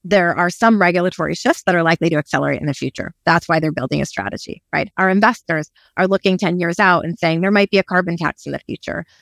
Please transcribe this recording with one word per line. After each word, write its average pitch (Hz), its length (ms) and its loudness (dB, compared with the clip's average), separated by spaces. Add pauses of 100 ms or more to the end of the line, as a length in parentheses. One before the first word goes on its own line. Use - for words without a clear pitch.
there 175 320 2
are 175 140 0
some 220 320 2
regulatory 175 520 0
shifts - 300 -2
that 185 120 2
are 170 80 2
likely 170 260 2
to 160 80 0
accelerate 143 420 -2
in 151 80 -4
the 143 60 -2
future. - 400 -8 (100)
That's 165 240 2
why 160 140 2
they're 156 100 -2
building 139 300 -4
a - 40 -2
strategy, - 560 -10 (120)
right? 151 240 -4
Our 185 120 2
investors 190 600 0 (240)
are 190 120 2
looking 190 300 2
ten 180 220 -2
years 170 180 -2
out 185 280 4
and 165 120 -6
saying 165 220 0
there 190 120 0
might 202 200 2
be 202 60 2
a 190 60 2
carbon 180 340 -2
tax 151 280 -6
in 143 60 -8
the 135 80 -8
future. - 460 -10 (160)